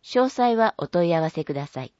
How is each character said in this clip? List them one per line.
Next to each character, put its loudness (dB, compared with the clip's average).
詳 2
細 2
は 2
お -6
問 2
い 2
合 2
わ 0
せ -6
く -6
だ -6
さ -8
い。 -14